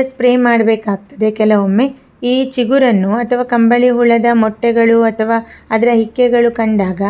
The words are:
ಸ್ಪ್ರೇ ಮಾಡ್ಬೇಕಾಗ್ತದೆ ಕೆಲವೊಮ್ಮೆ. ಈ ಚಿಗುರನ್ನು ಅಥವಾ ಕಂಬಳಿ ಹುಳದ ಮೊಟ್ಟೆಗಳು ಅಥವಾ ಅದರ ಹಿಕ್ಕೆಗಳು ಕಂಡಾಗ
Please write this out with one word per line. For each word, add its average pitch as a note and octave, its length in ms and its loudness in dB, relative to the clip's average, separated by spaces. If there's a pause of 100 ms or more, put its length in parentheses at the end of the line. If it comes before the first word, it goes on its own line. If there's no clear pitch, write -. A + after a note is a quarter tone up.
ಸ್ಪ್ರೇ B3 340 0
ಮಾಡ್ಬೇಕಾಗ್ತದೆ A3 920 -2
ಕೆಲವೊಮ್ಮೆ. G#3+ 720 0 (180)
ಈ B3+ 220 0
ಚಿಗುರನ್ನು A#3+ 720 0
ಅಥವಾ A#3+ 280 -4
ಕಂಬಳಿ A#3+ 480 2
ಹುಳದ A#3 420 2
ಮೊಟ್ಟೆಗಳು A3+ 720 0
ಅಥವಾ A3+ 440 -2 (240)
ಅದರ A3+ 220 0
ಹಿಕ್ಕೆಗಳು A#3 640 0
ಕಂಡಾಗ G3+ 560 -2